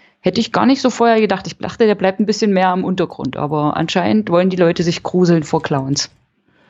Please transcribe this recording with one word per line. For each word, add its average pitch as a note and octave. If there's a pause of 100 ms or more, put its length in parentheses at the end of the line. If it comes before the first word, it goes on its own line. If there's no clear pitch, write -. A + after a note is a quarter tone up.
(240)
Hätte F#3
ich A3+
gar G#3+
nicht C4+
so B3+
vorher A#3
gedacht. G3
Ich -
dachte, -
der G#3
bleibt F#3+
ein G#3
bisschen G#3
mehr F#3
am F#3
Untergrund. F3
Aber D3
anscheinend G3+
wollen F3+
die F#3
Leute E3+
sich E3+
gruseln F3
vor D#3
Clowns. C#3 (580)